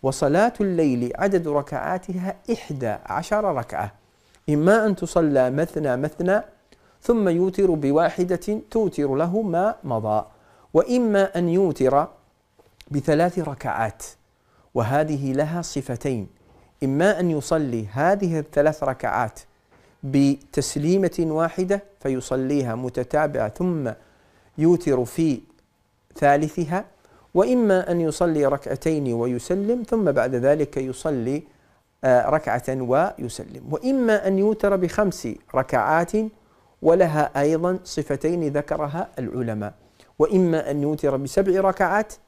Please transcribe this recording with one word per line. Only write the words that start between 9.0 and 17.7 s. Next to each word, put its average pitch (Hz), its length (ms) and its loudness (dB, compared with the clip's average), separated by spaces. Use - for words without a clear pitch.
له 175 280 0
ما 190 320 0
مضى، 110 420 -2
وإما 202 640 2
أن 175 100 0
يوتر 156 600 2
بثلاث 156 480 0
ركعات، 123 680 -6
وهذه 139 580 0
لها 156 300 -2
صفتين: 127 640 -6
إما 165 360 2
أن 175 100 0
يصلي 139 560 -2